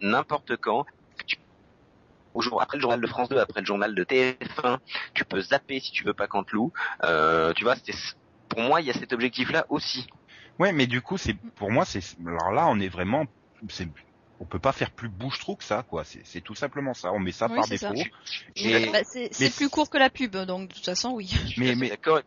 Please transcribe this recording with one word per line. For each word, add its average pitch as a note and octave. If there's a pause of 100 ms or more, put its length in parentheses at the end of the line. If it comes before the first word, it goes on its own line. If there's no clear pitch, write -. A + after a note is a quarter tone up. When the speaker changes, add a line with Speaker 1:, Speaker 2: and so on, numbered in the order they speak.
Speaker 1:
n'importe B2
quand, A#2 (320)
que -
tu, - (960)
au A#2
jour, A#2+
après -
le C#3+
journal A#2+
de A2+
France A#2+
deux, C3+
après G#2
le F#2+
journal G2+
de F#2
T B2+
F B2+
un, B2 (340)
tu -
peux F#2+
zapper C#3
si -
tu -
veux G#2
pas G#2
Canteloup. G#2+ (320)
Euh, D#2+
tu G#2
vois, B2
c'est, G2+ (540)
pour A2
moi, C#3+
il D#3
y B2
a -
cet -
objectif-là B2+
aussi. C3 (520)
Speaker 2:
Ouais, F#3+
mais C3+
du B2
coup, F#3+
c'est, A2+ (220)
pour G#2
moi, D3+
c'est, G2+ (260)
alors E2+
là, D#3
on A2
est F#2+
vraiment, F#2+ (440)
c'est, F2+ (520)
on -
peut -
pas C3+
faire -
plus A#2
bouche-trou B2+
que -
ça, G#2+
quoi. E2
C'est, -
c'est -
tout -
simplement C#3
ça. G#2+
On G#2
met F2+
ça A2+
Speaker 3:
Oui, A2+
Speaker 2:
par A2+
Speaker 3:
c'est G#2+
ça. G#3
Speaker 2:
défaut. F3 (460)
Speaker 1:
Je, G3
je A3
Speaker 2:
Et A3+
Speaker 3:
Bah, G#3+
c'est, B3
c'est C4
Speaker 2:
mais -
Speaker 3:
plus C#4
court D4+
que D4+
la C4
pub, A3
donc F#3
de -
toute -
façon, F#3
oui. G#3
Speaker 1:
je B2
suis A2+
Speaker 2:
mais, B2+
Speaker 1:
assez B2
Speaker 2:
mais B2
Speaker 1:
d'accord, D3+